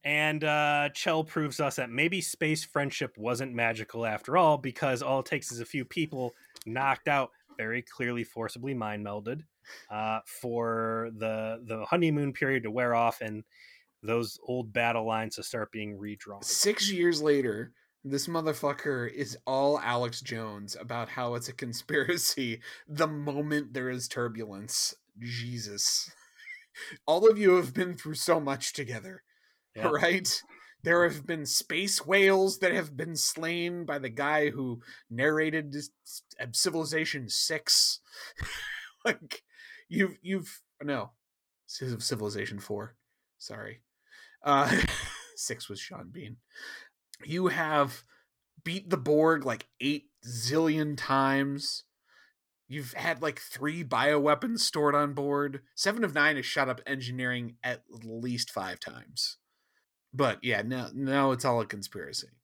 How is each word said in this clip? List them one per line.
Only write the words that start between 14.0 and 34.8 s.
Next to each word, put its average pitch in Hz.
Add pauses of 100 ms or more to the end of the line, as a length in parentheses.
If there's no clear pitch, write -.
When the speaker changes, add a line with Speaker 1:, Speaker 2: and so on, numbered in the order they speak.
Speaker 1:
those 117
old 123
battle 117
lines 110
to 110
start 110
being 104
redrawn. 104
Speaker 2:
Six -
years 175
later, 127 (340)
this 139
motherfucker 147
is 120
all 139
Alex 120
Jones 107
about 117
how 120
it's 120
a 127
conspiracy 131 (300)
the 151
moment 147
there 127
is 123
turbulence. 110 (240)
Jesus. 117 (480)
<laughs> -
All 180
of 208
you 190
have 156
been 180
through 156
so 165
much 135
together, 143 (540)
Speaker 1:
Yep. 131
Speaker 2:
right? 175 (400)
There 170
have 147
been 160
space 185
whales 190
that 180
have 156
been 160
slain 170
by 143
the 131
guy 147
who 127 (280)